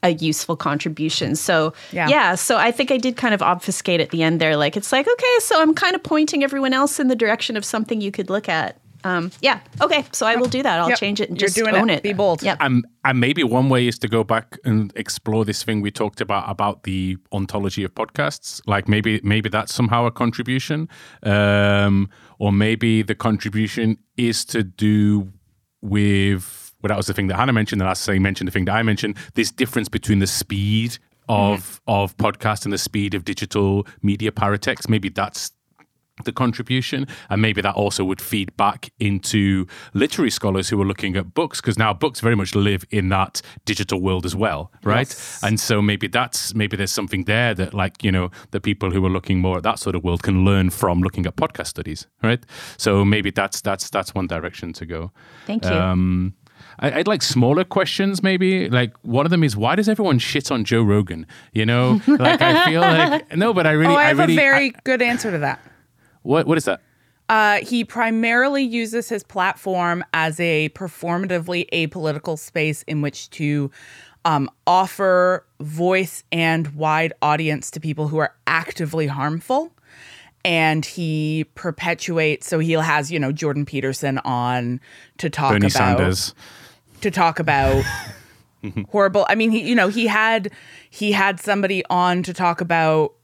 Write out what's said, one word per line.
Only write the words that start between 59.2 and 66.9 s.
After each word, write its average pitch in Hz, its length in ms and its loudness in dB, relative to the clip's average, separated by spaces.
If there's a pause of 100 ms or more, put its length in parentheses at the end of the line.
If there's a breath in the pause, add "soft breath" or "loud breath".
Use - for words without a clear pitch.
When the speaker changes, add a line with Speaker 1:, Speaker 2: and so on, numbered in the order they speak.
Speaker 3:
of 170 60 0
them 170 120 2
is, 117 140 0
why 117 180 2
does 208 140 2
everyone 202 300 2
shit - 340 -2
on 113 120 0
Joe 117 180 4
Rogan? 95 420 2 (300 loud breath)
You 110 100 2
know, 123 420 4
like, 294 360 4
I 339 240 4
feel 330 160 4
like, 320 540 2
Speaker 2:
<laughs> - 0 -
Speaker 3:
no, 196 180 2
but 170 120 2
I 156 40 6
really, 156 240 4
Speaker 2:
Oh, - 20 6
I 285 60 6
Speaker 3:
I 302 60 4
Speaker 2:
have 285 100 2
Speaker 3:
really, 330 160 4
Speaker 2:
a - 20 4
very 277 300 4 (100)
Speaker 3:
I - 80 -20
Speaker 2:
good 254 160 0
answer 240 300 -2
to 170 80 -2
that. 139 220 -4 (600 soft breath)
Speaker 3:
What, 151 240 2
what 165 120 2
is - 80 -2
that? - 160 -2 (480)